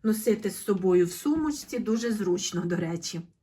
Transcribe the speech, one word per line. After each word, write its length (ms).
носити 460
з 140
собою 420
в 60
сумочці. 680
Дуже 320
зручно, 540
до 100
речі. 460